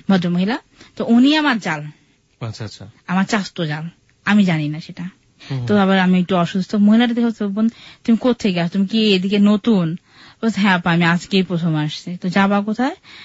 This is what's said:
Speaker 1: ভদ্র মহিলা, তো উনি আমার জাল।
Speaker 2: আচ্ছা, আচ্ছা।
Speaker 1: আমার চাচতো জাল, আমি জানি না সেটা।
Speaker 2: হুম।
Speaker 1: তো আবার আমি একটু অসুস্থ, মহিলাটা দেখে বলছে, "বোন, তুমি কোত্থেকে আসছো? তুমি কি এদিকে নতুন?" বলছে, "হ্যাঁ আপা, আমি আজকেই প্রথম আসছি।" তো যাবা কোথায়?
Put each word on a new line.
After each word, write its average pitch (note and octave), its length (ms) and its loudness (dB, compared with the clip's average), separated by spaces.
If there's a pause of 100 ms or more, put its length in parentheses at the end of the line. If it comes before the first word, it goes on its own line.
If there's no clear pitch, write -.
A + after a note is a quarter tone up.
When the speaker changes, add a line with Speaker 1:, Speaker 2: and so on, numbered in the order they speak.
Speaker 1:
ভদ্র F3+ 260 0
মহিলা, F#3+ 260 -2 (380)
তো - 100 -6
উনি A#3+ 320 4
আমার D4 220 0
জাল। D#3+ 220 -6 (600)
Speaker 2:
আচ্ছা, A2+ 240 -10
আচ্ছা। G2+ 200 -16 (220)
Speaker 1:
আমার F#3+ 200 0
চাচতো F#3+ 400 -4
জাল, D#3 180 -8 (420)
আমি G#3 180 4
জানি D#3 240 0
না D3+ 120 -8
সেটা। F3 240 -14 (360)
Speaker 2:
হুম। C3 260 -8
Speaker 1:
তো G#3 120 0
আবার F#3+ 200 4
আমি F#3 200 4
একটু F3+ 180 0
অসুস্থ, F3+ 380 -2
মহিলাটা A3 400 4
দেখে A#3 140 0
বলছে, A3 180 -6
"বোন, G#3 200 -2 (340)
তুমি A3+ 180 0
কোত্থেকে A#3 420 0
আসছো? E3+ 120 -2
তুমি G3 140 0
কি A3 140 0 (120)
এদিকে F#3+ 260 0
নতুন?" G3+ 480 2 (500)
বলছে, A3+ 240 -4
"হ্যাঁ G3 140 2
আপা, F3 180 0
আমি E3+ 120 2
আজকেই F3 380 0
প্রথম E3+ 340 -2
আসছি।" D3+ 400 -6
তো F#3 120 -8
যাবা G3 320 2
কোথায়? B3 360 -4 (280)